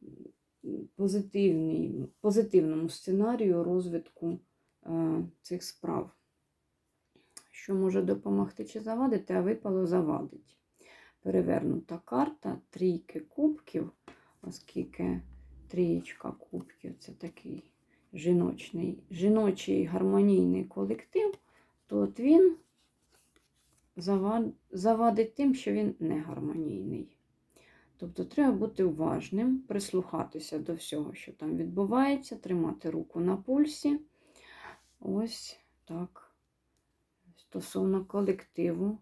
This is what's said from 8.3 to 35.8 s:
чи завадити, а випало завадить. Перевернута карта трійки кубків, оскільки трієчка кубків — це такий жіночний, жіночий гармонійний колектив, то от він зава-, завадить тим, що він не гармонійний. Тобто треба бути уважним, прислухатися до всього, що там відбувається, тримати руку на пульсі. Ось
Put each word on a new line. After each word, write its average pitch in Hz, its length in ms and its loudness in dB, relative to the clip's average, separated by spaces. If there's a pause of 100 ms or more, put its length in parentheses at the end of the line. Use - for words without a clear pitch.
чи 220 160 -12
завадити, 220 540 -2
а 185 60 2
випало 190 460 0
завадить. - 720 -2 (640)
Перевернута 175 840 0
карта 262 540 -2 (120)
трійки 175 500 -2
кубків, 285 720 -2 (500)
оскільки 180 760 -6 (480)
трієчка 170 640 -2
кубків — - 680 -14
це - 140 -18
такий - 640 -14 (400)
жіночний, 175 960 0
жіночий 190 760 2
гармонійний 185 800 4
колектив, 226 680 -2 (520)
то 208 120 -2
от 202 220 0
він 330 360 8 (1400)
зава-, 196 560 0 (180)
завадить 220 640 4
тим, 277 200 4
що 214 180 -2
він 208 280 0
не 160 200 0
гармонійний. 147 960 -6 (800)
Тобто 180 280 -8
треба 277 280 2
бути 202 320 0
уважним, 180 760 0
прислухатися 185 1000 -4
до 151 160 -6
всього, 151 400 -6
що - 180 -16
там 156 240 -6
відбувається, 214 800 0
тримати 170 540 -2
руку 165 300 -6
на 185 160 2
пульсі. 294 640 0 (1000)
Ось 214 600 -6 (240)